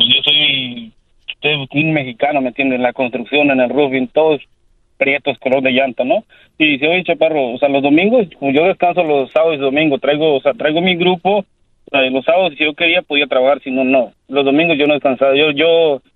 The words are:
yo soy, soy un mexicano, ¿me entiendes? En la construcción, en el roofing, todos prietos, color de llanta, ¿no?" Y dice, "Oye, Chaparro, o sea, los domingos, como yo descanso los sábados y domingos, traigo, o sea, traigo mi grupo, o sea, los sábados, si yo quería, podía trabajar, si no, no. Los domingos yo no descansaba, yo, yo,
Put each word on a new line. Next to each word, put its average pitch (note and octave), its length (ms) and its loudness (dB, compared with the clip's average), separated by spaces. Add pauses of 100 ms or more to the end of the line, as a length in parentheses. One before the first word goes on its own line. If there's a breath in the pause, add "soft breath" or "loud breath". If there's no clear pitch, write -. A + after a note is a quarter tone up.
yo B2+ 160 0
soy, B2+ 680 -2 (480)
soy D3 320 -4
un D#3 220 0
mexicano, C3+ 480 -2
¿me B2+ 60 -2
entiendes? C3 300 -2
En B2 60 -4
la B2 100 0
construcción, C3 580 -2
en C3 80 0
el B2 100 2
roofing, C3 380 0
todos D3+ 340 0 (560)
prietos, C#3 420 -2
color C3+ 220 0
de C3 100 0
llanta, B2+ 320 -2
¿no?" E3+ 200 -2 (340 soft breath)
Y D3+ 160 2
dice, C#3 140 -2
"Oye, F3+ 160 0
Chaparro, D3+ 500 -2
o B2+ 40 -8
sea, C#3+ 120 0
los C#3 120 0
domingos, F3+ 460 2 (120)
como C#3 140 -4
yo D3+ 120 2
descanso F3+ 380 0
los C#3+ 280 0
sábados D#3+ 260 0
y - 20 -6
domingos, C#3 400 0
traigo, D3 360 0
o C3 60 -2
sea, C3+ 120 0
traigo D3+ 260 -2
mi F3+ 160 0
grupo, F#3 440 0
o G3 60 -8 (440)
sea, C#3 120 0 (100)
los C3 120 -2
sábados, F3 320 0
si D#3 80 -4
yo D3+ 120 -2
quería, F3 260 -2
podía C#3+ 240 -4
trabajar, C3 380 0
si C3+ 80 -8
no, C3 120 -2
no. B2+ 300 0 (160)
Los C#3 160 0
domingos D3+ 320 2
yo D3 80 2
no D3+ 80 2
descansaba, C3+ 420 0
yo, D3+ 160 2
yo, D#3+ 500 0 (140)